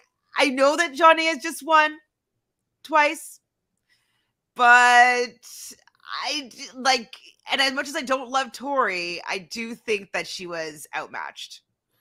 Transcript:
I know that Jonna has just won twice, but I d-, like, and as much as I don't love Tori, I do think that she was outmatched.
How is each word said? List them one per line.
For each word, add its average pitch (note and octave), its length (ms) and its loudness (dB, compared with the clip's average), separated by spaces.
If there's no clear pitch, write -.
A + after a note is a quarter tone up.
I C#4+ 120 2
know C#4 280 2
that E4+ 160 -4
Jonna D#4+ 340 4
has D#4+ 160 -4
just D#4 200 -10
won D#4 360 2
twice, D4+ 560 -2
but B3 100 2
I B3 1800 2
d-, G#3+ 260 -20
like, B3+ 400 -2
and C4+ 100 -2
as C4+ 120 0
much C#4 140 -6
as C#4+ 80 -10
I D#4+ 60 -6
don't C4 280 -4
love C4 220 -4
Tori, F#3+ 760 -4
I F#3+ 100 -6
do A3+ 380 -12
think G3+ 380 -8
that F3 120 -6
she F3+ 220 -12
was D#3+ 480 -12
outmatched. A2+ 640 -12